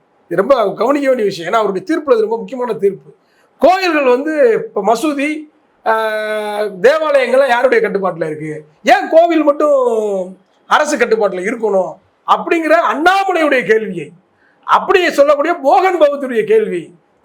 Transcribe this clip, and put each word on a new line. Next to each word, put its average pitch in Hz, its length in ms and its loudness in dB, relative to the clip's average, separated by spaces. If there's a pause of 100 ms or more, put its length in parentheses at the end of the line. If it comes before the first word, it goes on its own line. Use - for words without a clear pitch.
(300)
இது 170 120 0
ரொம்ப 254 140 2
கவனிக்க 240 520 0
வேண்டிய 233 200 0
விஷயம். 170 260 -6
ஏன்னா, - 20 2
அவருடைய 202 320 -2
தீர்ப்புல 302 240 -2
இது 226 100 4
ரொம்ப 214 160 -2
முக்கியமான 233 360 -8
தீர்ப்பு. 185 380 -4 (480)
கோயில்கள் 339 460 2
வந்து 262 480 2
இப்ப 202 400 -2
மசூதி, 302 560 -4 (360)
ஆஹ், 214 840 -4 (100)
தேவாலயங்கள்லாம் 269 680 2
யாருடைய 240 400 2
கட்டுப்பாட்டுல 185 380 -4
இருக்கு? 151 380 -10 (200)
ஏன் 339 280 2
கோவில் 330 320 4
மட்டும் 240 920 -2 (300)
அரசு 277 300 0
கட்டுப்பாட்டுல 208 440 0
இருக்கணும் 196 520 -2 (340)
அப்படிங்கிற 311 480 0 (180)
அண்ணாமலையுடைய 330 720 0
கேள்வியை, 190 460 -2 (520)
அப்படியே 349 460 2
சொல்லக்கூடிய 294 540 2
மோகன் 359 380 2
பகவத்துடைய 269 420 0
கேள்வி, 190 500 -2 (320)